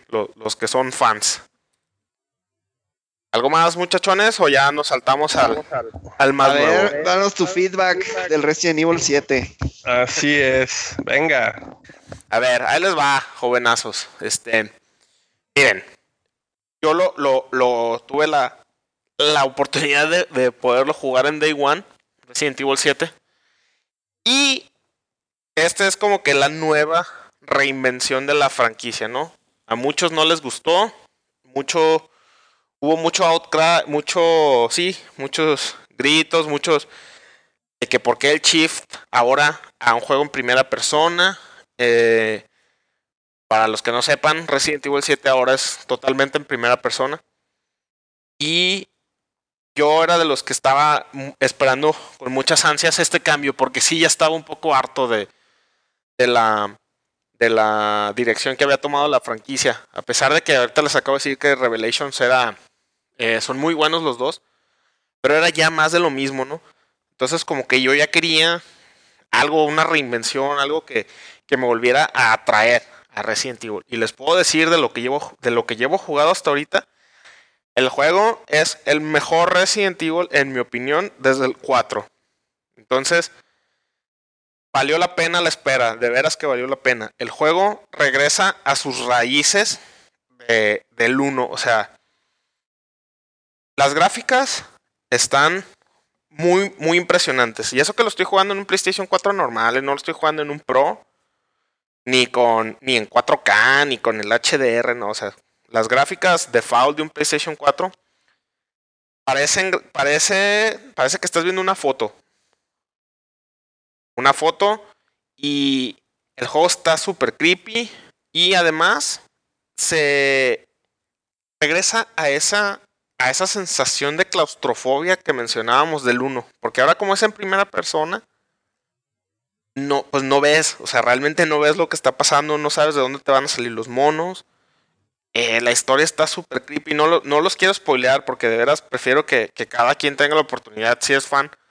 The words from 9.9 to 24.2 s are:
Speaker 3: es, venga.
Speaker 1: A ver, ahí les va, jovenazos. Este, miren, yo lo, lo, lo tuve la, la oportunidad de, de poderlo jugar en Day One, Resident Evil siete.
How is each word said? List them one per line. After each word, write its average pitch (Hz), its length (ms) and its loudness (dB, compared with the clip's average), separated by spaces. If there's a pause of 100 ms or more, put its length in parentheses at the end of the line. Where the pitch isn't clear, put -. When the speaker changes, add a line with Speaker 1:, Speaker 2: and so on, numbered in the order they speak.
Speaker 3:
es, 131 600 0 (100)
venga. 135 720 -2 (540)
Speaker 1:
A 110 80 0
ver, 123 240 2
ahí 147 180 0
les 185 160 0
va, 139 260 2 (120)
jovenazos. 120 760 -2 (100)
Este, 110 540 -4 (840)
miren, 113 300 2 (960)
yo 156 140 2
lo, 180 220 2
lo, 135 340 0
lo 117 560 0
tuve 147 180 0
la, 143 400 -2 (540)
la 147 240 2
oportunidad 143 640 0
de, 180 220 2
de 127 200 0
poderlo 131 440 0
jugar 131 320 0
en 151 120 -4
Day 151 160 0
One, 143 280 0 (420)
Resident 135 340 -6
Evil 135 200 -2
siete. 156 340 -2 (1120)